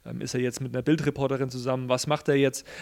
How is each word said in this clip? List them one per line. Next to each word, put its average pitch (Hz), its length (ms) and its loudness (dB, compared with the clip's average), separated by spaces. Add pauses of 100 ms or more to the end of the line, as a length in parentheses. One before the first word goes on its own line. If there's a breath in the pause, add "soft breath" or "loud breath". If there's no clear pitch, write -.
ähm, 117 160 -8
ist 120 120 -6
er 123 80 0
jetzt 123 180 -2
mit 127 140 -2
einer 127 80 -2
Bildreporterin 139 720 0
zusammen, 127 360 -2
was 127 200 2
macht 151 220 -2
er 143 60 6
jetzt? 139 300 4 (160 loud breath)